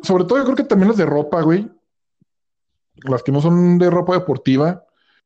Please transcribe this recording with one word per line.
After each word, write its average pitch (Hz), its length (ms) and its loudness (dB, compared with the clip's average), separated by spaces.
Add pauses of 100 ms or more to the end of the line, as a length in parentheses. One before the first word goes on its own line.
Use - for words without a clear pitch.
sobre 185 200 0
todo 208 160 0
yo 269 60 -2
creo 254 100 -2
que 285 80 -2
también 196 240 2
las 226 100 0
de 175 80 2
ropa, 147 360 -2
güey, 175 280 0 (1300)
las 131 200 -4
que 139 80 -2
no 143 100 0
son 175 360 2
de 175 120 2
ropa 175 240 0
deportiva. 156 720 -2 (400)